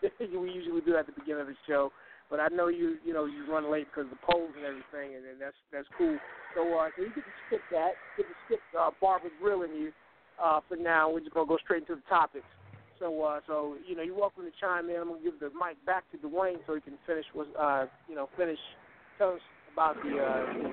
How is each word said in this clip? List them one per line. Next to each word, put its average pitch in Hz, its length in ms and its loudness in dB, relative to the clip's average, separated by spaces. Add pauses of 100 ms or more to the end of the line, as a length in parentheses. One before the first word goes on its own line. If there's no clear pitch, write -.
<laughs> 196 180 -2
we 180 300 -4
usually 170 300 -4
do 165 160 4
at 151 100 2
the 147 60 -12
beginning 147 300 -6
of 139 60 -8
the 135 80 -12 (100)
show. 139 240 2 (400)
But 147 100 0
I 156 80 4
know 175 200 2
you, 170 360 0
you 165 80 -2
know, 151 120 0
you 147 260 -6
run 151 200 0
late 151 220 0
'cause 143 120 -4
of 127 60 -10
the 131 60 -14
polls 170 380 0
and 147 100 -10
everything, 139 520 -10
and 131 80 -16
then 131 160 -16
that's, 143 160 -10 (160)
that's 143 240 -8
cool. 285 220 2 (360)
So, 165 240 2
uh, 160 160 2
so 180 80 -6
you 214 60 -2
get 277 160 -8
to - 100 -16 (120)
skip - 160 -2 (100)
that, 175 200 2 (240)
get 403 120 0
to 349 60 -14 (120)
skip, 226 140 0 (180)
uh, 160 120 6 (100)
Barbara 180 300 4 (100)
grilling 180 340 2
you, 156 180 -4 (500)
uh, 156 260 6
for 175 80 -4
now. 165 340 6
We're 165 100 0
just 151 120 -8
gonna 156 160 4
go 160 80 6
straight 165 320 0
into 165 80 -4
the 131 120 -12
topics. 156 360 4 (540)
So, 160 240 -2
uh, 147 240 0
so, 147 300 -2 (100)
you 180 100 -6
know, 165 60 -4
you're 185 160 -6
welcome 190 260 0
to 165 60 -10 (100)
chime 175 300 0
in. 170 100 -2
I'm 170 80 -4
gonna 165 140 -8
give 165 180 -4
the 147 100 -6
mic 170 360 -4
back 185 260 0
to 165 60 -12
Dwayne 170 480 -2
so 160 80 -2
he 151 80 -2
can 139 240 -16
finish 160 180 -2 (100)
with, 151 140 -6 (100)
uh, 143 280 2 (220)
you 160 60 -12
know, 139 220 -6
finish, 170 220 0 (580)
tell 185 160 4
us 175 80 -8 (320)
about 156 300 4
the, 143 160 -2
uh, 131 340 0 (200)